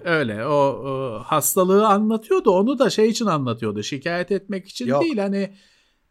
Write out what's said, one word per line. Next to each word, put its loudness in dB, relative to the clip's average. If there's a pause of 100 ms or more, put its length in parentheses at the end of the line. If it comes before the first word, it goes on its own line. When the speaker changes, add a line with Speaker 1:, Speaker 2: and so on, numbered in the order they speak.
Speaker 1:
öyle. -2
O, -2
o -2
hastalığı 2
anlatıyordu. 2
Onu 2
da 2
şey 4
için -2
anlatıyordu. -2
Şikayet -6
etmek -6
için -10
Speaker 2:
Yok. 2
Speaker 1:
değil, -2
hani -4 (560)